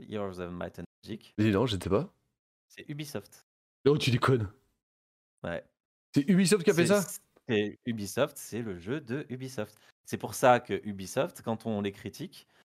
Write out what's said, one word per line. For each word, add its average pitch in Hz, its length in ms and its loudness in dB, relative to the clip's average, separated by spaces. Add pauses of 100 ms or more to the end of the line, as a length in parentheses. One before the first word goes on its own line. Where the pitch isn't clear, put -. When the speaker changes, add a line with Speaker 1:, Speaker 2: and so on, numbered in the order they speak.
(100)
Speaker 1:
Heroes 98 300 -6
of 87 120 -6
Might 87 280 -10
and 87 40 -10 (200)
Magic. - 340 -14
Speaker 2:
Dis 110 140 6
non, 98 120 4
je 107 180 -2
sais 85 60 -6
pas. 120 240 0 (560)
Speaker 1:
C'est - 220 -20
Ubisoft. 143 560 -12 (400)
Speaker 2:
Oh, 143 100 6
tu 131 140 2
déconnes. 120 400 4 (920)
Speaker 1:
Ouais. 85 200 -8 (500)
Speaker 2:
C'est 143 140 2
Ubisoft 185 340 4
qui 202 100 4
a - 20 0
fait 165 120 4
Speaker 1:
C'est, 202 140 4
Speaker 2:
ça ? 170 80 -4 (400)
Speaker 1:
c'est 104 380 0
Ubisoft, 117 500 -2
c'est - 240 -10
le 107 160 -8
jeu 104 240 -6
de 131 300 -8
Ubisoft. 127 480 -8 (280)
C'est 113 100 -6
pour 110 160 -8
ça 123 260 6
que 101 260 -4
Ubisoft, 104 580 -4
quand 113 240 -6
on 107 160 -2
les 101 100 -2
critique, - 540 -14 (220)